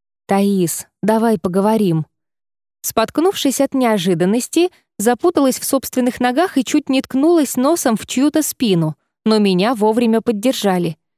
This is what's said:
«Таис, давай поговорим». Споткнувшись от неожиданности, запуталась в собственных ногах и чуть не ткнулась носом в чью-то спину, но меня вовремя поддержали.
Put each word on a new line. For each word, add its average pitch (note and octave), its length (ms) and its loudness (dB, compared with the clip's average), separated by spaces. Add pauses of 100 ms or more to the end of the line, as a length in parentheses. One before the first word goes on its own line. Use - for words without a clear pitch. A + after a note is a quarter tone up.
(260)
«Таис, G3 600 0 (160)
давай A3 360 2
поговорим». F#3+ 680 0 (760)
Споткнувшись C#4 800 -2
от C#4 120 -2
неожиданности, G#3+ 1000 0 (280)
запуталась B3+ 600 0
в - 60 -10
собственных - 560 -2
ногах B3 380 0
и A#3+ 60 0
чуть - 240 -2
не C4+ 140 0
ткнулась D4 540 0
носом C4 400 0
в - 100 -12
чью-то D4 360 0
спину, E3+ 520 0 (300)
но A3 140 2
меня G3+ 360 2
вовремя A3 460 2
поддержали. G3 800 -2 (200)